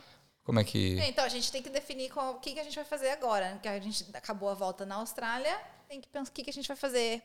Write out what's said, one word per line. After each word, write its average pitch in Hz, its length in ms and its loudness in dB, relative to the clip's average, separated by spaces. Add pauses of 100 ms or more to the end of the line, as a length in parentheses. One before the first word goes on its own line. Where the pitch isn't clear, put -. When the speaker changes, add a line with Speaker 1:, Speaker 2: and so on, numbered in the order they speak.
(440)
Speaker 1:
Como 113 160 6
é 104 40 8
que 95 360 4
Speaker 2:
É, 277 100 4
então, 262 160 4
a 233 40 2
gente 240 220 0
tem 262 100 -2
que 277 80 -10
definir 269 400 -4
qual, 262 260 -2
o 254 40 -12
que, 277 140 -6
que 311 60 -4
a 302 40 -4
gente 294 120 -6
vai 294 100 -6
fazer 277 240 0
agora, 220 420 2
né? 196 100 -8
Que 220 60 -6
a 202 120 -2
gente 202 340 -2
acabou 202 360 -2
a 196 40 2
volta 190 320 -2
na 196 100 -6
Austrália, 240 600 0 (340)
tem 277 100 -10
que - 80 -16
pensar 277 220 -4
o - 40 -20
que, 269 100 -8
que 285 60 -6
a 277 40 -6
gente 277 140 -6
vai 277 100 -4
fazer 233 480 2